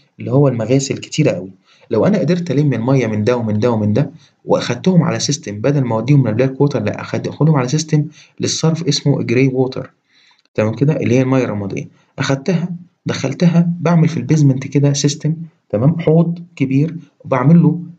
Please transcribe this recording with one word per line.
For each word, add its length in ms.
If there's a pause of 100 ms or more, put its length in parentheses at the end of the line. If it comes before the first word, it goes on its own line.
(200)
اللي 120
هو 160
المغاسل 500
كتيرة 340
أوي. 200 (400)
لو 140
أنا 140
قدرت 320
ألم 220
المية 340
من 160
ده 140
ومن 220
ده 120
ومن 220
ده 180 (340)
وأخدتهم 580
على 160
سيستم، 320 (100)
بدل 220
ما 120
أوديهم 320
للبلاك 340
ووتر، 220
لأ، 180
أخد-، 260
أخدهم 280
على 120
سيستم 380 (340)
للصرف 480
اسمه 340
جراي 260
ووتر، 460 (600)
تمام 220
كده، 200
اللي 220
هي 40
المية 220
الرمادية. 440 (320)
أخدتها 500 (360)
دخلتها، 640 (100)
بعمل 280
في 100
البيزمنت 500
كده 260
سيستم، 420 (340)
تمام، 300
حوض 400 (160)
كبير 400 (300)
وبعمل 380
له 160 (200)